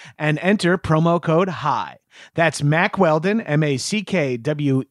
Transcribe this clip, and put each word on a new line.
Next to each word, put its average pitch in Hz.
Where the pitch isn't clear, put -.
and 151
enter 185
promo 165
code 170
high. 117
That's 160
Mack 156
Weldon, 180
M 151
A 143
C 208
K 147
W 135